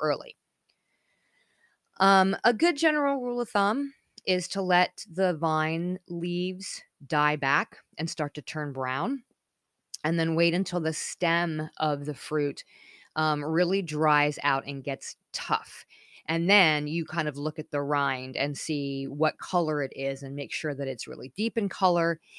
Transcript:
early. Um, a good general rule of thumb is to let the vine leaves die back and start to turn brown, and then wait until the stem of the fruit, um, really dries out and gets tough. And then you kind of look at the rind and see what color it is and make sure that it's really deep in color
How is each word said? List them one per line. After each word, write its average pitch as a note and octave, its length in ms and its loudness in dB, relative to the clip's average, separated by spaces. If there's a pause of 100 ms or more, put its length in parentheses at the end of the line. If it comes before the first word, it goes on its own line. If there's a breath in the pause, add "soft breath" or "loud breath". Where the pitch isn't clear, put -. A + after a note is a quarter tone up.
early. D3+ 360 -2 (1600)
Um, F#3+ 460 6
a A#3 80 6
good D4+ 240 2
general C#4+ 460 2
rule A#3+ 180 -2
of A#3+ 80 -2
thumb A#3 460 0 (320)
is F#3 220 0
to G3 140 -4
let F3+ 480 2
the F3+ 240 2
vine D#3+ 640 0 (100)
leaves F3 760 -6 (240)
die D3 300 2
back C#3+ 420 0 (200)
and D#3+ 120 -4
start D3 240 -4
to D3 80 -10
turn D3 300 -6
brown, C3+ 500 -2 (800)
and E3+ 160 2
then E3 160 2
wait E3+ 200 4
until F3+ 260 0
the D#3+ 120 0
stem E3 840 -2
of D3 280 -2
the D3 100 -4
fruit, D3 500 -4 (520 loud breath)
um, D3+ 280 2
really F3 360 2
dries D3+ 640 2
out C3+ 240 0
and C#3 160 -8
gets - 320 -8 (180)
tough. - 540 -4 (400 loud breath)
And E3+ 240 0
then D#3 380 4
you E3 160 -2
kind E3 240 -4
of C#3 80 -6
look D3+ 240 -4
at D3 100 -12
the C#3+ 120 -2
rind C#3 540 -2
and C#3+ 220 -2
see C#3 460 -4
what D3 340 0
color D#3 440 0
it C3+ 120 -6
is C3+ 300 -6
and C3+ 100 -8
make C#3+ 180 -8
sure D3 220 -4
that C3+ 140 -4
it's B2+ 180 -8
really B2+ 300 -12
deep A3 200 -2
in G3+ 120 -2
color E3+ 500 2 (200 loud breath)